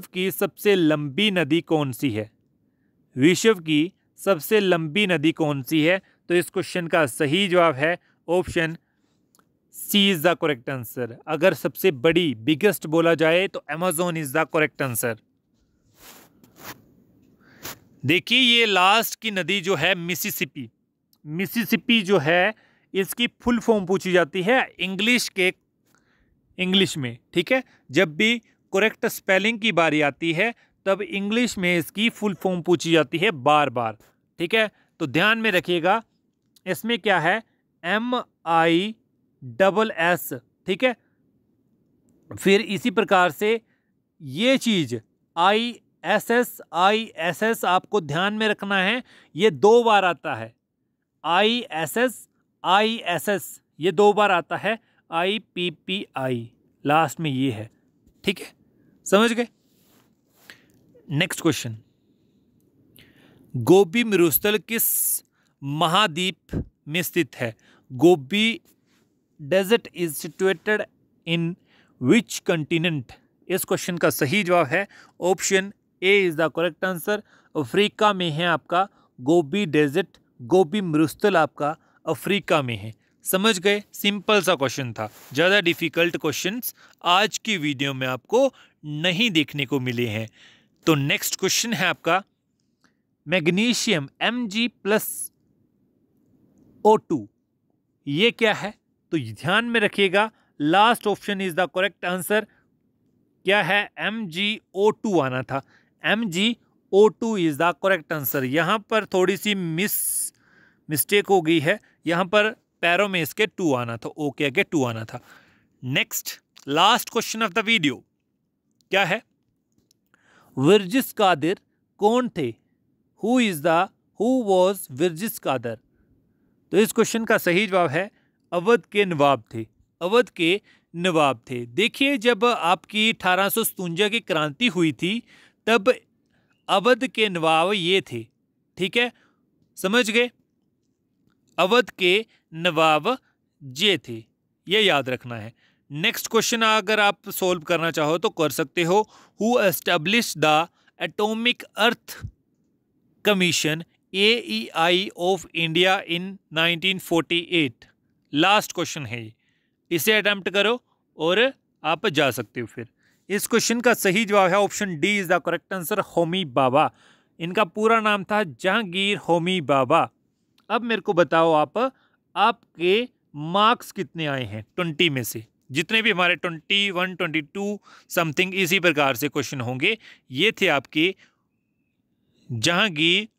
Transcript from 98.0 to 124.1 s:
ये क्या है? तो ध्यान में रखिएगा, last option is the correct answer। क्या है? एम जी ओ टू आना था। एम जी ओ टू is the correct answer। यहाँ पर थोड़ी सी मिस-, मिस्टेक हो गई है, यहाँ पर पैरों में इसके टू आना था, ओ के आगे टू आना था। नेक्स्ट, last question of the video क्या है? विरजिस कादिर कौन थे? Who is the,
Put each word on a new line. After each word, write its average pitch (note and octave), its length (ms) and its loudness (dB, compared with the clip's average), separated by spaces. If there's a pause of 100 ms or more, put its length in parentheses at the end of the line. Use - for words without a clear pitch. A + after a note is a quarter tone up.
ये E3+ 240 2
क्या A3 220 0
है? F3+ 220 -8 (380)
तो E3+ 60 -2
ध्यान D3 460 -2
में A#3 160 -2
रखिएगा, G3+ 500 0 (300)
last G3+ 420 4
option G3+ 380 -4
is F#3 140 -4
the F3+ 140 0
correct F#3 420 -4
answer। G3+ 340 -2 (1000)
क्या G3 180 4
है? G3 360 0
एम G#3 280 -6
जी G3 340 -4 (140)
ओ G3+ 160 2
टू G#3+ 300 0
आना B2+ 220 -2
था। C3+ 200 -6 (420)
एम G#3 200 0
जी G#3 320 -2 (360)
ओ G#3 160 8
टू A3+ 300 -2
is D#3+ 180 0
the E3+ 180 0 (100)
correct F#3 280 0
answer। C#3+ 320 -4
यहाँ D#3+ 340 0
पर G#3+ 260 -2
थोड़ी F#3 320 0
सी G#3 180 -2
मिस-, F3+ 800 -4 (580)
मिस्टेक G3 360 0
हो F#3+ 160 4
गई D#3+ 180 2
है, F3+ 200 0 (260)
यहाँ E3+ 180 0
पर G#3 260 2 (300)
पैरों F3+ 280 2
में F3+ 140 -2
इसके G#3 240 -2
टू D#3+ 280 0
आना A#2 220 -4
था, D#3 120 -12
ओ D3+ 220 -6
के D3 160 -4
आगे C#3 160 0
टू C#3+ 220 0
आना A2+ 200 -4
था। - 160 -14 (640)
नेक्स्ट, - 560 -6 (280)
last F#3 480 2
question A3 320 -4
of F3 60 -10
the G#3+ 120 -2
video D#3 300 0 (920)
क्या F#3+ 140 2
है? F#3+ 180 -2 (1400)
विरजिस G3 540 2
कादिर F3+ 480 0 (380)
कौन A#3 300 2
थे? B2+ 260 -6 (720)
Who B3 160 2
is G3+ 160 0
the, E3 320 2 (320)